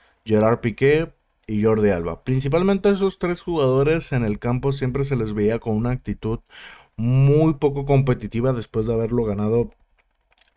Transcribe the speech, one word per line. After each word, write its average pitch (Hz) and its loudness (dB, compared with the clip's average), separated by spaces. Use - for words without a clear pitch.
Gerard 110 2
Piqué 147 0
y 107 -2
Jordi 107 4
Alba. 85 -4
Principalmente 165 0
esos 196 -2
tres 175 -4
jugadores 147 0
en 123 0
el 107 -2
campo 127 -2
siempre 131 -4
se 139 -4
les 110 -4
veía 107 0
con 110 -4
una 117 -2
actitud 113 -6
muy 139 4
poco 139 -2
competitiva 135 0
después 113 -4
de 117 -2
haberlo 113 -2
ganado 107 -2